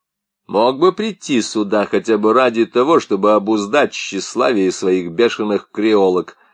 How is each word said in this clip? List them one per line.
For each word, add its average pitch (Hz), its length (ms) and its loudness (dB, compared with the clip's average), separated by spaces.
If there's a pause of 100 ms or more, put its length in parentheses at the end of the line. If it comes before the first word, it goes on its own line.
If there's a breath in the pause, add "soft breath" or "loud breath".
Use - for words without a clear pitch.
(480)
Мог 127 320 0
бы 175 120 4
прийти 180 480 -4
сюда 104 460 -2
хотя 104 320 0
бы 107 140 2
ради 117 340 2
того, 131 340 2
чтобы 104 320 0
обуздать 107 600 0
тщеславие 101 800 -2
своих 92 400 -2
бешеных 104 580 -2
креолок. 98 680 0 (180)